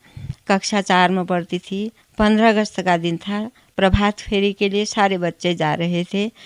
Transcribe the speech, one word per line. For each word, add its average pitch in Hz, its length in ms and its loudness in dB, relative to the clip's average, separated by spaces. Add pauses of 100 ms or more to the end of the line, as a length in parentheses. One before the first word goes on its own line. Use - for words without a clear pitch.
(480)
कक्षा 196 340 0
चार 180 300 2
में 190 140 -2
पढ़ती 180 340 -4
थी, 202 300 -6 (280)
पन्द्रह 214 320 4
अगस्त 208 320 0
का 175 160 2
दिन 170 200 -2
था, 208 320 -8 (280)
प्रभात 196 420 2
फेरी 202 340 0
के 202 160 0
लिए 208 160 -2
सारे 196 320 0
बच्चे 175 380 -2
जा 156 180 0
रहे 175 300 -2
थे। 196 220 -4 (200)